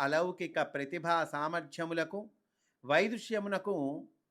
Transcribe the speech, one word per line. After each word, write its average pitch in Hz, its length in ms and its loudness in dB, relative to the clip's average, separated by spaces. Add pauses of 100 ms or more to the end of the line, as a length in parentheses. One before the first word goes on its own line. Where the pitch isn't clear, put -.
అలౌకిక 165 600 2
ప్రతిభా 151 640 0
సామర్థ్యములకు, 165 1080 -4 (540)
వైదుష్యమునకు 196 1200 0 (220)